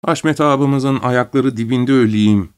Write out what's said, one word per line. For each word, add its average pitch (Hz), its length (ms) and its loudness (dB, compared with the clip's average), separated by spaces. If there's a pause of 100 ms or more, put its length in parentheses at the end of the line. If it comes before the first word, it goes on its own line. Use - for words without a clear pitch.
Haşmet 156 340 -2
abimizin 139 640 0
"Ayakları 123 540 0
dibinde 123 360 -2
öleyim." 107 640 2